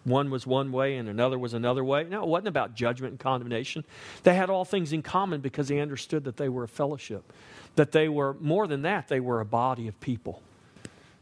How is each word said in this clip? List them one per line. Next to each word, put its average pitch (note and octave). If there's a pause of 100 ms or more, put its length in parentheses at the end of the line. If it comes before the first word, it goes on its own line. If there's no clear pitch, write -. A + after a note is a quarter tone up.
one C3+
was C3
one C3+
way C3+
and A2+
another B2
was B2
another B2
way. C#3+
No, F#3+
it E3
wasn't F3+
about B2
judgment B2
and C3
condemnation. B2 (380)
They F3+
had F#3
all F#3
things F3
in D#3
common F#3
because C3+
they C#3+
understood D3
that B2+
they C#3+
were B2
a A2+
fellowship, C#3 (440)
that D3+
they D#3
were, C#3+
more E3+
than C#3+
that, E3+
they C3
were B2
a A2
body A#2+
of G#2+
people. - (800)